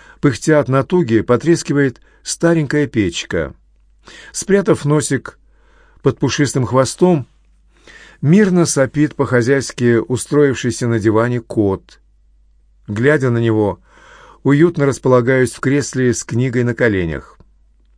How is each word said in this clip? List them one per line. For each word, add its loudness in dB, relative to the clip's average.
пыхтя 0
от -2
натуги, 0
потрескивает 0
старенькая -2
печка. -4
Спрятав 0
носик -2
под 0
пушистым -2
хвостом, 0
мирно 4
сопит 0
по-хозяйски 0
устроившийся -2
на 0
диване 0
кот. -4
Глядя 0
на 0
него, 0
уютно 2
располагаюсь 2
в -18
кресле -2
с -8
книгой -2
на -2
коленях. -4